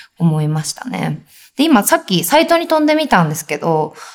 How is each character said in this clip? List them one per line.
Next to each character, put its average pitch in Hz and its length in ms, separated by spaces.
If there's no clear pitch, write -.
思 156 240
い 151 60
ま 156 140
し - 120
た - 140
ね。 160 360
で、 277 80
今 277 180
さ 302 140
っ 320 80
き 285 180
サ - 160
イ 320 80
ト 330 100
に 339 120
飛 311 120
ん 302 60
で 302 80
み 302 140
た 185 160
ん 151 40
で 151 60
す - 100
け 147 140
ど、 156 360